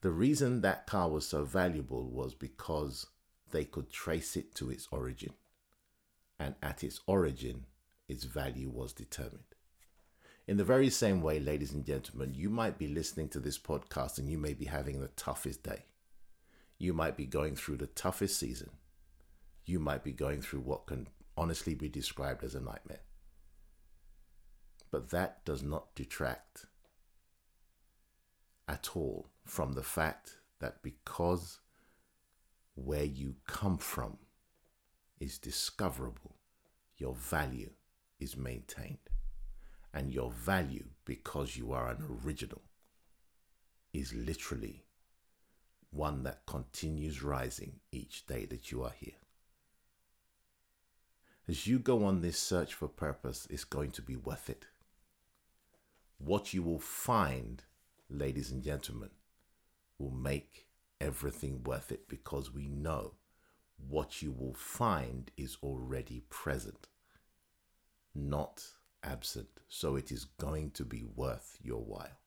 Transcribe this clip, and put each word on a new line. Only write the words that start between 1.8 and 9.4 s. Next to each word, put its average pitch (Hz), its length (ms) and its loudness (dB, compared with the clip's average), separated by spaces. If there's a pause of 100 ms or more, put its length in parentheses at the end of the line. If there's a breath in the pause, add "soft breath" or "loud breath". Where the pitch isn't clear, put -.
was 64 240 -2
because 76 720 -2 (440)
they 78 140 2
could - 260 -6
trace - 460 0
it - 200 -4
to 65 140 -2
its - 220 -6
origin. 64 400 -4 (1040)
And 69 240 -2
at 69 220 -4
its - 220 -4
origin, 64 580 4 (420)
its - 160 -4
value 131 460 -2
was 123 240 -4
determined. - 500 -8 (1040 loud breath)